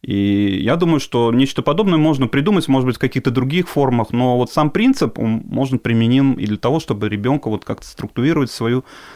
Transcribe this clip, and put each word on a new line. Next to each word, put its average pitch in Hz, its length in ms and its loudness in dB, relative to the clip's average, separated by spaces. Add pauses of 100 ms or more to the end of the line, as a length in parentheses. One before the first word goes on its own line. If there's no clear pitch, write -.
И 101 600 0
я 113 140 0
думаю, 165 220 2
что 120 340 0
нечто 135 300 0
подобное 175 360 2
можно 151 280 2
придумать, 156 420 0
может 131 180 2
быть, 123 100 -2
в - 20 -14
каких-то 135 320 -2
других 135 380 0
формах, 127 420 0
но 123 260 0
вот 123 140 0
сам 151 200 0
принцип, 208 480 0
он 113 300 -2
может 131 340 -2
применим 120 520 2
и - 120 -6
для 104 100 -2
того, 135 240 0
чтобы 107 280 -4
ребёнка 113 400 -2
вот 107 160 -4
как-то - 220 -10
структурировать 135 640 -2
свою 120 340 -2 (320)